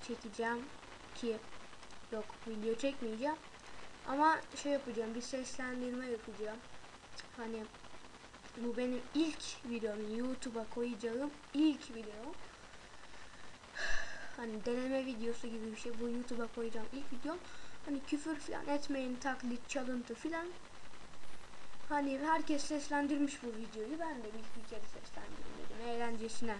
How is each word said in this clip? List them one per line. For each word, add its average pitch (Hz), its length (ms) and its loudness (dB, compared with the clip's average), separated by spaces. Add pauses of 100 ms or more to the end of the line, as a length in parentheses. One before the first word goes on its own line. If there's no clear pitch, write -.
çekeceğim 233 580 -2 (500)
ki 226 220 0 (760)
yok, 214 120 -2 (220)
video 226 280 0
çekmeyeceğim 262 640 0 (720)
ama 302 300 6 (240)
şey 285 100 2
yapacağım, 226 420 0
bir 240 60 -2
seslendirme 254 880 -4
yapacağım. 214 520 -6 (800)
Hani 226 280 -4 (920)
bu 233 200 0
benim 247 240 2 (140)
ilk 302 300 2 (200)
videom, 214 540 -2
YouTube'a 247 460 -2 (100)
koyacağım 240 560 0 (240)
ilk 285 400 4
video. 214 380 -6 (2000)
Hani 220 280 -4
deneme 254 420 2
videosu 233 420 0
gibi 220 240 -2
bir 220 40 -6
şey. 233 240 0
Bu 240 80 2
YouTube'a 233 460 0
koyacağım 226 380 4
ilk 277 200 2
videom. 285 260 2 (460)
Hani 285 220 0
küfür 311 300 0
falan - 320 -2
etmeyin, 269 480 2
taklit, 247 520 0
çalıntı 247 460 0
falan. 330 320 -2 (1400)
Hani 277 300 4
herkes 311 460 4
seslendirmiş 285 800 2
bu 240 40 -4
videoyu. 226 540 -2
Ben 320 180 -2
de 226 60 -4
bir, 220 380 2
bir - 60 0
kere - 180 4
seslendireyim - 720 0
dedim. 214 300 2
Eğlencesine. 233 720 6